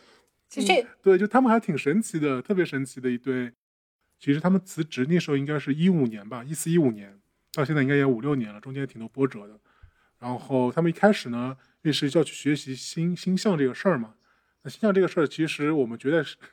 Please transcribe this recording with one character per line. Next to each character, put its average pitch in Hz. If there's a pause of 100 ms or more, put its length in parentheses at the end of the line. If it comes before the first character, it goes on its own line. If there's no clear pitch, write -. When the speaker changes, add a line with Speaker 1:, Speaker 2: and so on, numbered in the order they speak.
(500)
Speaker 1:
其 -
实 226
这 359
Speaker 2:
嗯， 233 (140)
对， 190
就 202
他 247
们 262
还 226
挺 156
神 170
奇 -
的， 139
特 208
别 180
神 139
奇 -
的 127
一 123
对。 123 (680)
其 143
实 156
他 175
们 190
辞 -
职 131
那 170
时 165
候 143
应 139
该 151
是 143
一 156
五 156
年 107
吧， 120
一 139
四 156
一 165
五 147
年， 101 (320)
到 151
现 151
在 143
应 127
该 143
也 143
五 127
六 147
年 113
了， 104
中 135
间 139
挺 131
多 113
波 135
折 110
的。 107 (580)
然 123
后 123
他 165
们 170
一 -
开 202
始 -
呢， 123 (260)
那 151
是 139
要 156
去 -
学 143
习 135
星-， 170
星 185
象 190
这 143
个 127
事 -
儿 170
嘛。 113 (480)
那 147
星 -
象 208
这 190
个 180
事 165
儿， 147
其 156
实 147
我 147
们 113
觉 131
得 160
是， - (160)